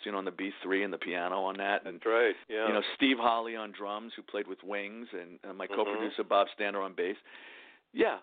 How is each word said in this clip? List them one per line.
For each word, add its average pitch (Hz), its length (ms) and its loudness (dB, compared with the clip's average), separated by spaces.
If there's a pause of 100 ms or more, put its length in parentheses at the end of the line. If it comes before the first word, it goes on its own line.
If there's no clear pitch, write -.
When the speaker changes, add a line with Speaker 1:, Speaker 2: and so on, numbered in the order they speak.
Speaker 1:
you 107 80 -6
know, 98 80 0
on 95 40 0
the 95 80 -2
B 95 200 -4 (120)
three 95 200 4
and 98 100 -2
the 85 60 -4
piano 90 420 0
on 95 160 -2
that. 98 280 0
And, 92 100 -8
Speaker 2:
That's 87 100 -6
right, 113 300 4 (120)
yeah. 110 200 0
Speaker 1:
you 104 60 4
know, 107 80 2 (140)
Steve 135 240 4
Holly 117 360 2
on 107 220 -8
drums, 104 380 -6
who 107 60 -12
played 101 260 -4
with 95 160 -8
Wings, 101 480 -6
and, 87 320 -10
and 95 140 -10
my 95 80 -6
Speaker 2:
Mm-hmm. 98 100 -6
Speaker 1:
co-producer 107 480 0
Bob 98 300 6
Stander 101 260 -2
on 95 140 -4
bass. 90 240 -2 (760)
Yeah, 180 320 4